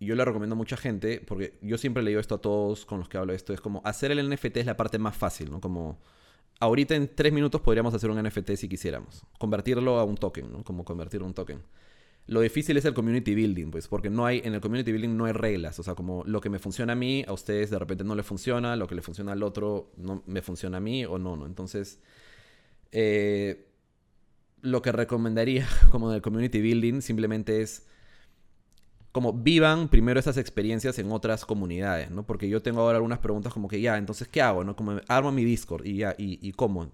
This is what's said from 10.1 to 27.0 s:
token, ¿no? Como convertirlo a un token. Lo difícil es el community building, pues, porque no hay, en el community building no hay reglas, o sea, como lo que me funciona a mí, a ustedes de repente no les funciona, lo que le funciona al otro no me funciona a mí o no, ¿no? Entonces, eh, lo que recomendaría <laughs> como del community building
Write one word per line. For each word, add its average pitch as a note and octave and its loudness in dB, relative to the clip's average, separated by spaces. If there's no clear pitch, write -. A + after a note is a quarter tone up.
token, C#2 -6
¿no? C2+ -12
Como F2+ -8
convertirlo F2 -8
a - -6
un F#2 -8
token. D2+ -10
Lo A2+ 2
difícil C#3+ 2
es C#3 4
el C3+ 2
community A2+ 0
building, F#2+ 0
pues, E2 -8
porque G2+ -2
no A2+ 0
hay, B2 0
en A2 -2
el G2+ -4
community A2+ -2
building A2 -2
no A2+ 0
hay A2 -2
reglas, G#2 -2
o F2 -12
sea, F2+ -6
como F2+ -6
lo G#2+ -2
que G2+ -6
me G2 -4
funciona A#2 -4
a - -2
mí, B2+ -2
a G2 -4
ustedes G#2 -2
de G#2 -2
repente F#2+ -6
no G#2+ -4
les G#2 -4
funciona, A#2+ -2
lo G2+ -4
que F2+ -8
le F2 -6
funciona G2+ -8
al G2+ -4
otro G#2 -4
no F#2 -8
me F#2+ -6
funciona F#2 -8
a - -6
mí A#2+ -4
o F#2 -6
no, F#2 -6
¿no? C#2+ -10
Entonces, F#2+ -10
eh, G#2 0
lo B2+ 0
que B2 0
recomendaría A#2 0
<laughs> - 12
como A2+ 6
del G#2+ -2
community A2+ 0
building A#2 2